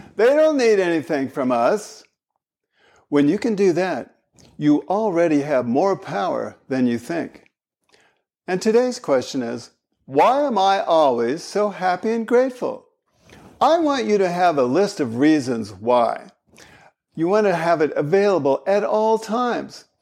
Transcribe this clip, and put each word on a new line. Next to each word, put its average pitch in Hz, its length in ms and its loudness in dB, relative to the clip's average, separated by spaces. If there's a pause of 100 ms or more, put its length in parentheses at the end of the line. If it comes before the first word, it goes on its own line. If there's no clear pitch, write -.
(160)
They 208 100 2
don't 302 300 4
need 226 240 2
anything 160 480 -2
from 127 240 -4
us." 135 500 -2 (1040)
When 143 200 2
you 185 100 0
can 226 160 -2
do 190 180 2
that, 165 440 -4 (400)
you 147 320 2
already 170 540 0
have 135 240 -2
more 165 300 0
power 139 600 -6 (120)
than 131 180 0
you 120 120 0
think. - 460 -10 (1000)
And 185 140 -4
today's 240 380 0
question 131 440 -2
is, 117 280 -10 (340)
why 196 380 2
am 254 160 -2
I 196 220 2
always 143 640 0
so 208 260 -2
happy 180 420 -4
and 226 140 -4
grateful? 240 600 -2 (760)
I 311 180 4
want 277 260 0
you 208 140 2
to 190 100 2
have 175 300 0
a 131 60 4
list 156 340 0
of 120 200 -4
reasons 127 540 0
why. 113 580 0 (840)
You 160 140 -2
want 208 180 2
to 185 80 2
have 165 260 0
it 147 140 0
available 156 720 0
at 202 180 0
all 220 340 0
times. 220 680 -6 (180)